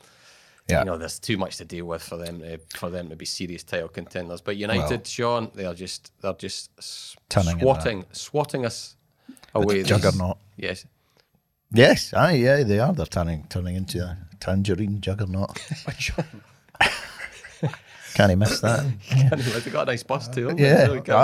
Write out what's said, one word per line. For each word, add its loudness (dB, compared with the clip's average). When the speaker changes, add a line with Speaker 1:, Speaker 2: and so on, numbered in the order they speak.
Speaker 1:
Yeah. 2
Speaker 2:
you 2
know, -4
there's -10
too -2
much -6
to -14
deal -12
with -8
for -14
them -10
to, -12
for -8
them -8
to -14
be -16
serious -10
title -6
contenders. -10
But -6
United, -2
Speaker 1:
Well, -4
Speaker 2:
Sean, -4
they -10
are -6
just, -12
they're -4
just -10
s-, -16
Speaker 1:
turning 2
into -2
Speaker 2:
swatting, 0
swatting -4
us -8
Speaker 1:
a 2
Speaker 2:
away. 2
This -2
Speaker 1:
juggernaut. 2
Speaker 2:
Yes. -8
Speaker 1:
Yes, 6
aye, 4
yeah, 4
they 4
are. 2
They're -2
turning, -2
turning -4
into -4
a -6
tangerine 0
juggernaut. -4
Speaker 3:
<laughs> -10
A -6
juggernaut. -8
Speaker 1:
Can't 6
miss 2
that. 0
Speaker 2:
<laughs> -20
Can't 4
miss, -2
they've -8
got -2
a -2
nice -4
bus -4
too, -4
haven't -2
they? 6
Speaker 1:
Yeah, 8
Speaker 2:
Really 4
can't -10
miss 2